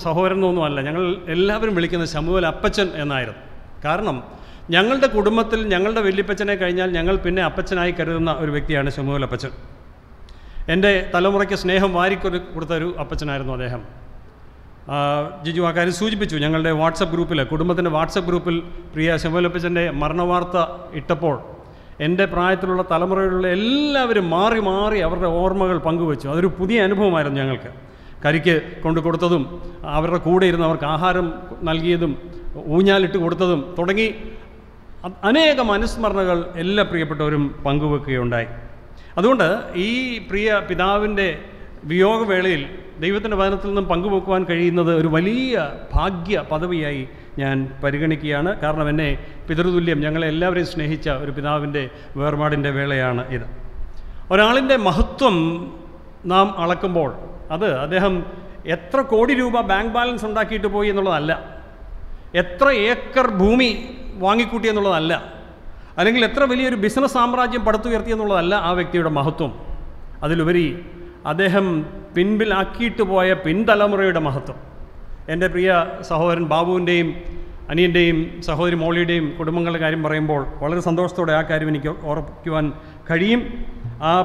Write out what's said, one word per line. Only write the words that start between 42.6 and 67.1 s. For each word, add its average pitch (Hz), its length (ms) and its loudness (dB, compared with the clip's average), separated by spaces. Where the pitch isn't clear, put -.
ദൈവത്തിൻ്റെ 202 360 0
വചനത്തിൽ 196 300 0
നിന്നും 196 220 0
പങ്കുവെക്കുവാൻ 185 580 2
കഴിയുന്നത് 170 500 2
ഒരു 165 160 4
വലിയ 220 480 0
ഭാഗ്യ 170 580 0
പദവിയായി 156 500 -2
ഞാൻ 135 140 0
പരിഗണിക്കുകയാണ്. 147 680 0
കാരണം 151 280 0
എന്നെ 151 180 2
പിതൃതുല്യം 170 580 2
ഞങ്ങളെ 160 280 0
എല്ലാവരെയും 175 400 0
സ്നേഹിച്ച 156 360 -2
ഒരു 143 140 -6
പിതാവിൻ്റെ 147 460 -2
വേർപാടിൻ്റെ 147 580 0
വേളയാണ് 131 480 0
ഇത്. 113 80 -6
ഒരാളിൻ്റെ 254 440 6
മഹത്വം 220 480 4
നാം 196 140 6
അളക്കുമ്പോൾ 170 480 0
അത് 196 140 0
അദ്ദേഹം 185 300 2
എത്ര - 220 -2
കോടി 240 300 4
രൂപ 247 140 0
ബാങ്ക് 214 240 0
ബാലൻസ് 240 320 -2
ഉണ്ടാക്കിയിട്ട് 214 480 -2
പോയി 208 160 2
എന്നുള്ളതല്ല, 170 380 0
എത്ര 269 240 2
ഏക്കർ 254 400 2
ഭൂമി 240 260 6
വാങ്ങിക്കൂട്ടി 220 460 2
എന്നുള്ളതല്ല, 180 420 2
അല്ലെങ്കിൽ 226 280 4
എത്ര 277 240 2
വലിയൊരു 247 320 2
business 262 320 2